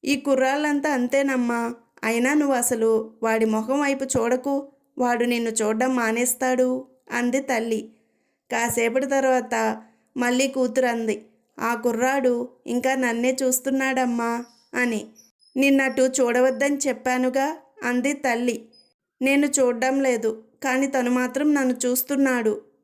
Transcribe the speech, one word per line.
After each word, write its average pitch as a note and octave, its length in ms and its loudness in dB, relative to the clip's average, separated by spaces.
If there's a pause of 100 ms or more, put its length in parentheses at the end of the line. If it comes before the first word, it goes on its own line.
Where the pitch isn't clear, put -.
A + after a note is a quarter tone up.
ఈ C#4 100 2
కుర్రాళ్ళంతా C#4+ 760 0
అంతేనమ్మా, B3 800 0 (280)
అయినా A#3 300 0
నువ్వు C#4+ 220 2
అసలు A3+ 560 0 (120)
వాడి A3+ 220 2
మొహం A3 340 0
వైపు C#4 240 0
చూడకు, C4+ 640 -2 (300)
వాడు A#3+ 280 0
నిన్ను A#3 240 0
చూడ్డం A3 460 0
మానేస్తాడు," B3+ 920 0 (260)
అంది A#3+ 300 0
తల్లి. A3+ 480 -4 (600)
కాసేపటి A#3 540 0
తర్వాత B3 760 0 (360)
మళ్ళీ B3 300 2
కూతురు B3+ 380 0
అంది, A3+ 400 -2 (340)
"ఆ A#3 160 -2
కుర్రాడు B3 760 0 (180)
ఇంకా B3 280 0
నన్నే B3+ 480 0
చూస్తున్నాడమ్మా" B3+ 1040 -2 (280)
అని. A#3 340 -2 (500)
"నిన్నటు C4+ 440 2
చూడవద్దని C4 760 2
చెప్పానుగా," C4 800 -2 (260)
అంది B3 300 0
తల్లి. A#3+ 520 -2 (560)
"నేను C#4 240 4
చూడ్డం C4 560 0
లేదు, A3+ 420 -2 (200)
కానీ C4 240 0
తను B3+ 240 0
మాత్రం B3+ 420 0
నన్ను C4 220 2 (100)
చూస్తున్నాడు" B3+ 760 0 (220)